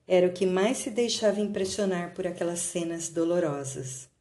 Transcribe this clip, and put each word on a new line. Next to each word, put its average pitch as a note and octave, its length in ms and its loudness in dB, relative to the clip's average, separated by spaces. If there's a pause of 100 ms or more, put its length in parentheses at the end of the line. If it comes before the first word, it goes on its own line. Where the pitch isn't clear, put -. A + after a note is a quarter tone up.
era F3+ 180 6
o F3 60 2
que F#3 120 -2
mais F#3+ 340 2
se - 120 -6
deixava A3 480 2
impressionar G3 760 -2
por F3+ 120 -4
aquelas F3 320 -2
cenas E3+ 500 -4
dolorosas. D3+ 1000 -2 (120)